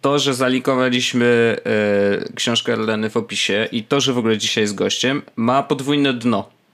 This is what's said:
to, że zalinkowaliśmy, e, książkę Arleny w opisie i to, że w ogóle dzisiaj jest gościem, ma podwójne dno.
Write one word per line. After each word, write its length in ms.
to, 180
że 160
zalinkowaliśmy, 1200
e, 40
książkę 380
Arleny 380
w 60
opisie 560
i 120
to, 160
że 120
w 60
ogóle 200
dzisiaj 260
jest 100
gościem, 480
ma 260
podwójne 500
dno. 360